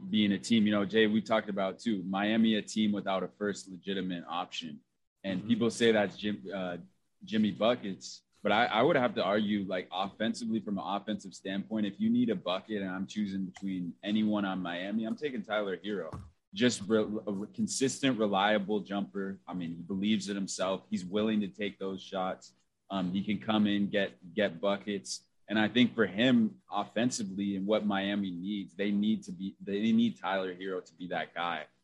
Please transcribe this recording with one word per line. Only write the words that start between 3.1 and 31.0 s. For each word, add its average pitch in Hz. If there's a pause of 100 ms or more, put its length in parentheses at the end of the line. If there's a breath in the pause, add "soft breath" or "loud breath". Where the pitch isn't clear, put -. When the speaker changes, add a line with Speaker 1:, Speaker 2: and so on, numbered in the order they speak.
Speaker 1:
a 87
first 101
legitimate 92
option. 82 (460)
And 92
Speaker 2:
Mm-hmm. 104
Speaker 1:
people 113
say 117
that's 104
Jim, 104 (140)
uh, 90 (480)
Jimmy 104
Buckets. 107 (200)
But 202
I, 120
I 104
would 156
have 123
to 98
argue, 101
like, 92
offensively, 110
from 101
an 78
offensive 101
standpoint, 98
if 95
you 110
need 120
a 101
bucket 95
and 95
I'm 95
choosing 98
between 90 (120)
anyone 107
on 92
Miami, 95
I'm 113
taking 127
Tyler 104
Herro. 95 (460)
Just 113
re-, 107
a 107
re-, 101
consistent, 131
reliable 104
jumper. 98
I 87
mean, 87
he 85
believes 98
in 101
himself. 95
He's 98
willing 107
to 101
take 101
those 95
shots. - (400)
Um, 92
he 98
can 104
come 107
in, 101
get, 98 (220)
get 87
buckets. 101 (280)
And 107
I 107
think 120
for 110
him, 110 (180)
offensively, 101
and 95
what 107
Miami 98
needs, 95
they 101
need 104
to 92
be, 95
they 101
need 113
Tyler 92
Herro 92
to -
be 87